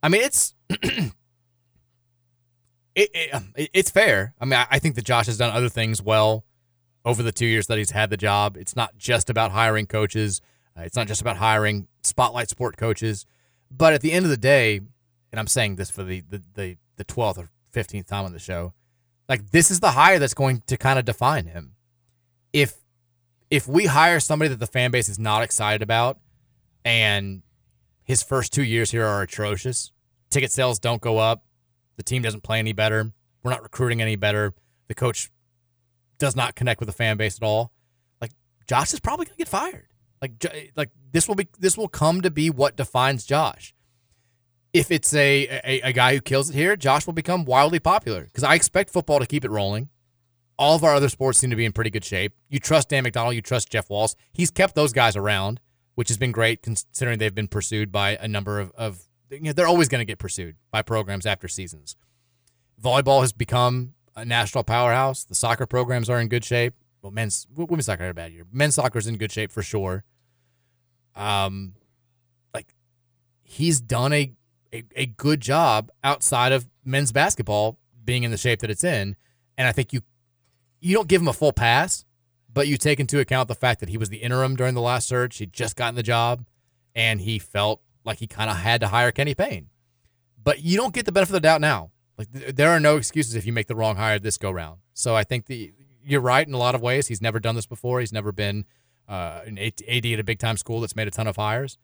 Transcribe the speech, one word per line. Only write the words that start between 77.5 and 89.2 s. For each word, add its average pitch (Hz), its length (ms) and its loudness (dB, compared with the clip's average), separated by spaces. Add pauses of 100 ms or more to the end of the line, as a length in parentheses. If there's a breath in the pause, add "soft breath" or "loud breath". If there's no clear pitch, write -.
being 123 180 0
in 117 80 -2
the 110 60 -4
shape 117 240 0
that 110 100 -4
it's 107 140 -4
in. 104 320 -2 (400)
And 131 100 0
I 117 60 2
think 131 200 -2
you, 127 100 -4 (800)
you 180 140 0
don't 208 140 2
give 180 140 6
him 170 60 2
a 131 40 0
full 147 200 2
pass, 123 520 2 (480)
but 143 160 2
you 143 80 2
take 147 240 0
into 143 200 0
account 131 280 0
the 120 60 -4
fact 123 260 0
that 92 80 -8
he 98 80 -8
was 110 120 -4
the 101 100 -10
interim 127 380 0
during 127 180 0
the 123 60 -2
last 120 280 0
search. 123 300 -2
He'd 98 140 -10
just 113 240 -6
gotten 120 180 -4
the 120 80 -4
job, 120 420 0 (500)
and 113 260 2
he 107 180 -4
felt 104 420 -2 (240)
like 110 140 -6
he 117 80 -10
kinda 110 280 -4
had 113 280 0
to 107 60 0
hire 120 220 2
Kenny 139 240 -2